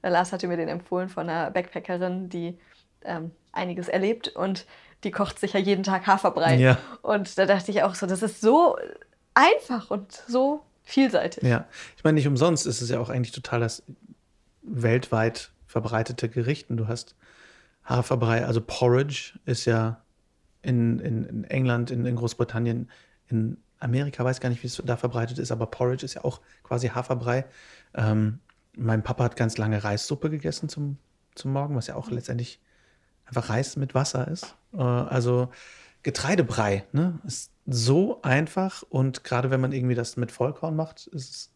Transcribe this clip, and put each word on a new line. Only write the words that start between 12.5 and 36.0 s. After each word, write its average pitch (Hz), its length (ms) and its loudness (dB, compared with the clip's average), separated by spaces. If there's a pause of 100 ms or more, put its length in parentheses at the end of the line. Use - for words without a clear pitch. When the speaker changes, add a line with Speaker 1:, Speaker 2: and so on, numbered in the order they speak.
Speaker 2:
ist 117 160 -2
es 117 80 -6
ja 123 100 0
auch 120 100 -4
eigentlich 123 240 -2
total 120 260 -4
das 113 240 -2 (800)
weltweit 117 880 0 (160)
verbreitete 113 640 -2
Gericht. 123 400 -2
Und 120 80 -2
du 110 100 -2
hast - 280 -8 (680)
Haferbrei, 120 600 2
also 117 160 0
Porridge 131 720 0 (120)
ist 123 200 -2
ja 113 360 0 (600)
in, 117 380 2
in, 113 260 -2
in 113 200 -8
England, 123 460 0
in, 120 140 -2
in 123 100 0
Großbritannien, 117 720 -2 (380)
in 113 300 -2 (240)
Amerika, 127 440 -2
weiß 127 160 0
gar 131 80 -2
nicht, 120 140 -2
wie 127 40 -6
es - 180 -8
da 123 120 0
verbreitet 120 420 -2
ist, 123 120 -4
aber 117 160 -2
Porridge 127 380 -2
ist - 100 -10
ja - 100 -14
auch - 160 -4 (220)
quasi 120 260 -2
Haferbrei. 123 560 -2 (500)
Ähm, 110 440 2 (360)
mein 110 280 0
Papa 123 200 -2
hat 117 140 0
ganz 113 200 0
lange 107 260 0
Reissuppe 107 460 -2
gegessen 156 400 -4
zum, 143 280 -6 (380)
zum 135 180 -4
Morgen, 143 220 -2
was 120 120 -2
ja - 80 -10
auch - 140 -8
Speaker 1:
Mhm. 123 60 -4
Speaker 2:
letztendlich 120 440 -6 (640)
einfach 127 240 -4
Reis 120 280 -2
mit 139 180 -4
Wasser 131 320 0
ist. - 280 -10 (180)
Äh, 185 80 -4
also 123 640 2 (560)